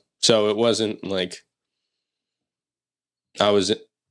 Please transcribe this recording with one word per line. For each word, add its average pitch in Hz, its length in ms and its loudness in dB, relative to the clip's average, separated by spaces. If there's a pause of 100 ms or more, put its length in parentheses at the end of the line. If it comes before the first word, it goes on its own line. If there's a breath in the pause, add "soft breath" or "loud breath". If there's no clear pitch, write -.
(220)
So 110 280 2
it 107 80 -2
wasn't 110 460 -2
like 92 400 -6 (2000)
I 104 120 2
was, 101 220 2 (380)